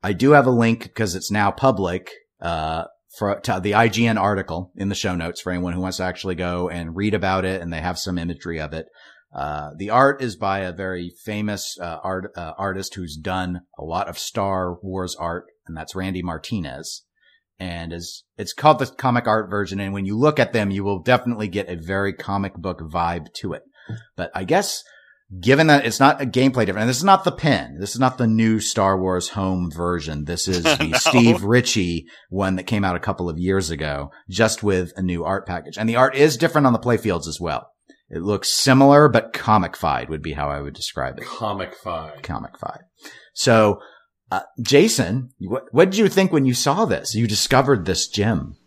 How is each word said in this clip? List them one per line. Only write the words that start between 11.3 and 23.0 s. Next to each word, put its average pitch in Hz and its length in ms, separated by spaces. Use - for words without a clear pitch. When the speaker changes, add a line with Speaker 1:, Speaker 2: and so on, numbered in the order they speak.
Speaker 1:
uh, 82 220
art, 95 340
uh, 82 220
artist 95 380
who's 85 200
done 90 440
a 71 60
lot 85 240
of - 100
Star 95 640
Wars 92 320
art, 85 300
and 82 100
that's 78 180
Randy 92 300
Martinez. 80 800
And 85 360
is, 85 320
it's - 160
called 147 280
the 131 60
comic 117 420
art 107 200
version, 98 300
and 98 160
when 98 120
you 104 120
look 147 220
at 117 120
them, 104 200
you 101 100
will 98 180
definitely 120 460
get 95 240
a 87 60
very 98 360
comic 98 440
book 90 240
vibe 85 540